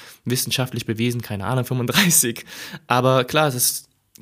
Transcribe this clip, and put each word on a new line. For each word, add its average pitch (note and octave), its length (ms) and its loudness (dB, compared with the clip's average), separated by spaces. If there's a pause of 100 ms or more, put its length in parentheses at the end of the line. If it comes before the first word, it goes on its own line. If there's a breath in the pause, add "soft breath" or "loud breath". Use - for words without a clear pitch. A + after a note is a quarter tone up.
(260 loud breath)
wissenschaftlich B2+ 600 -4
bewiesen, A#2 380 -2
keine G2 240 -8
Ahnung, B2+ 180 0
fünfunddreißig. B2+ 800 0 (400 loud breath)
Aber B2+ 380 4
klar, D3+ 240 2
es B2 80 -2
ist - 340 -2 (320)